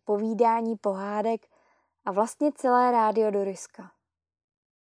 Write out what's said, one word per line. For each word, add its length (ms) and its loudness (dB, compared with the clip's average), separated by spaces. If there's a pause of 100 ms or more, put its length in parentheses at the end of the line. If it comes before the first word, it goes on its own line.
povídání, 720 0
pohádek 720 -4 (580)
a 80 -6
vlastně 400 0
celé 380 2
Rádio 400 2
Doryska. 600 -6 (1040)